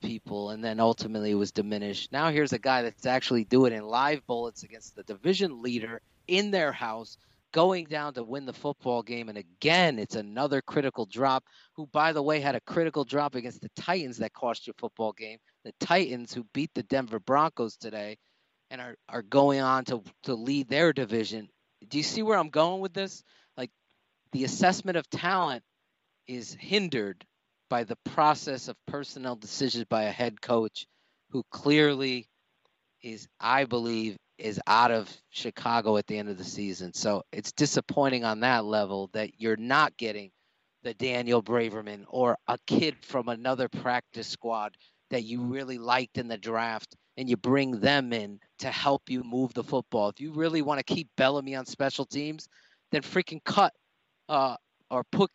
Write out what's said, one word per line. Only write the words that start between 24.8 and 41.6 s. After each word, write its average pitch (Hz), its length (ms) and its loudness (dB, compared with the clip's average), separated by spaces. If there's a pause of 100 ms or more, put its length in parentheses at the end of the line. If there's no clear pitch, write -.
of 147 140 -2
talent 170 520 0 (640)
is 123 320 -10
hindered 139 640 -2 (460)
by 120 140 0
the 113 120 -8 (100)
process 151 640 2
of 120 80 -10 (100)
personnel 131 500 -8
decisions 113 500 -2
by 110 180 0
a 104 80 -2
head 113 300 -4
coach 113 460 0 (420)
who 123 220 -4
clearly 135 760 2 (760)
is, 107 260 -14 (120)
I 127 260 4
believe, 117 520 -2 (200)
is 107 300 -6
out 117 240 6
of 110 180 0 (200)
Chicago 110 680 0
at 104 100 0
the 107 100 -6
end 104 120 -6
of 98 80 -8
the 92 60 -10
season. 92 500 -8
So 104 380 -2
it's - 220 -10
disappointing 135 720 0
on 110 160 -2
that 120 240 4
level 98 480 -2
that 107 260 -6
you're 110 160 0
not 131 400 2
getting 104 360 -8 (520)
the 120 100 -6
Daniel 120 480 2
Braverman 107 640 -2